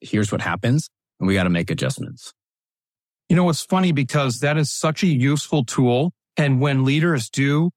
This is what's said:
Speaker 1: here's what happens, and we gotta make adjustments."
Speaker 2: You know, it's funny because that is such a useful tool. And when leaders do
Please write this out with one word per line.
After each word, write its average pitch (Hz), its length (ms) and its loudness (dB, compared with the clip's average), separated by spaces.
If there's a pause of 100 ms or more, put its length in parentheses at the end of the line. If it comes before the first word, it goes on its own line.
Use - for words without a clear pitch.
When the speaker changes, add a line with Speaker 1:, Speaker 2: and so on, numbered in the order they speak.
Speaker 1:
here's 107 300 -2
what - 100 -4
happens, 104 480 -2 (300)
and - 80 0
we 98 80 2
gotta 92 140 2
make 85 200 0
adjustments." - 640 -6 (960)
Speaker 2:
You 160 60 4
know, 180 140 4
it's 151 140 -2
funny 185 280 2
because 135 480 -2
that 143 180 0
is 151 140 -2
such 156 320 -2
a 190 40 2
useful 143 560 0
tool. 127 500 0 (240)
And 139 220 2
when 135 260 2
leaders 147 440 0
do 147 480 0